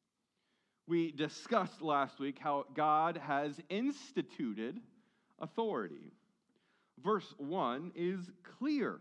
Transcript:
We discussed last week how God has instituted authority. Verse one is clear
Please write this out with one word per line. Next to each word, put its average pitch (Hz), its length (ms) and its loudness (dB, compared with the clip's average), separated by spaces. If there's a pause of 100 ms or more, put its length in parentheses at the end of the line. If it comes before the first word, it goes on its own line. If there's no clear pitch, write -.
(880)
We 165 260 2
discussed 156 720 0
last 143 360 2
week 139 200 -2
how 143 260 0 (100)
God 156 440 4
has 143 500 -2
instituted 170 1120 -2 (580)
authority. 156 720 -4 (920)
Verse 202 320 0
one 143 580 -2
is 180 360 -2 (280)
clear 240 420 0